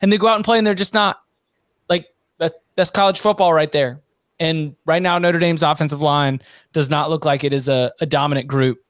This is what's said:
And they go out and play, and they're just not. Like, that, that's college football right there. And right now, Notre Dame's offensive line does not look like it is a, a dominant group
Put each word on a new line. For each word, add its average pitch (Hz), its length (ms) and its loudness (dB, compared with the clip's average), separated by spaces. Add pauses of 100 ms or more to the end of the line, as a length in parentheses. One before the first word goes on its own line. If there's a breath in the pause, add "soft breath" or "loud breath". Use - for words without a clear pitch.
And 196 100 2
they 214 60 4
go 208 120 2
out 220 80 4
and 208 80 -6
play, 226 140 2
and 214 80 2
they're 208 80 2
just 190 200 -4
not. 208 260 0 (720)
Like, 175 160 -2 (320)
that, 165 160 -4 (200)
that's 185 160 0
college 196 300 0
football 202 320 2
right 156 180 2
there. 135 300 -2 (380)
And 160 460 -4
right 170 180 0
now, 175 160 0
Notre 175 200 0
Dame's 165 240 0
offensive 147 400 0
line 143 400 0 (300 soft breath)
does 143 180 0
not 151 200 -2
look 151 140 -4
like 143 200 0
it 139 80 -2
is 135 160 -2
a, 127 320 0
a 165 60 -2
dominant 143 420 -2
group 131 400 0